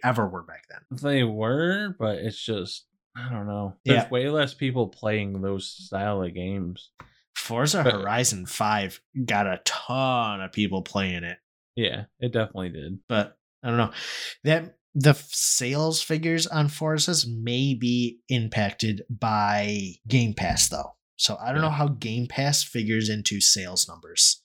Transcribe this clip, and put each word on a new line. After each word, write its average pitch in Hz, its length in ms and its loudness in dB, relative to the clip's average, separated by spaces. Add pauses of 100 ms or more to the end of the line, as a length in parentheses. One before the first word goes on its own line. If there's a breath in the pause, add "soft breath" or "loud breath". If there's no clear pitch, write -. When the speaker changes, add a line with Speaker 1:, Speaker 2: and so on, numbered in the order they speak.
Speaker 1:
ever 117 240 2
were 87 160 -8
back - 260 -20
then. - 320 -14
Speaker 2:
They 139 220 4
were, 156 720 0
but 107 200 0
it's 107 220 -6
just, 98 460 -6 (300)
I 123 160 -8
don't 104 160 -6
know. 101 260 -6 (100)
There's 127 200 6
Speaker 1:
Yeah. - 40 -10
Speaker 2:
way 127 220 0
less 147 240 0
people 127 320 0
playing 101 560 -4
those 98 260 -4
style 98 540 -4
of 87 100 -4
games. 92 580 -8 (460 loud breath)
Speaker 1:
Forza 147 460 0
Speaker 2:
But 113 120 6
Speaker 1:
Horizon 101 520 0
five 104 540 0 (240)
got 101 240 2
a 92 160 -2
ton 123 760 0
of 95 120 -8
people 95 300 0
playing 90 420 -2
it. 87 120 -8 (380)
Speaker 2:
Yeah, 104 300 -2 (160)
it 123 120 -2
definitely 104 380 -2
did. 82 380 -10
Speaker 1:
But 107 280 0 (280)
I 123 40 -2
don't 117 80 2
know. 113 140 4 (540 loud breath)
That, 160 320 2 (180)
the 143 160 8
f-, - 220 4
sales 151 680 0
figures 165 460 0
on 151 220 2
Forza's 156 580 0
may 120 480 0
be 120 540 0
impacted 107 840 0
by 104 840 0 (120)
Game 113 280 4
Pass, 85 340 2
though. - 260 -8 (220)
So - 200 0
I 113 100 -8
don't 131 100 0
Speaker 2:
Yeah. 156 60 2
Speaker 1:
know 156 80 2
how 147 180 2
Game 120 400 -4
Pass 143 340 0
figures 110 460 0
into 104 320 -2
sales 92 480 2
numbers. 82 560 2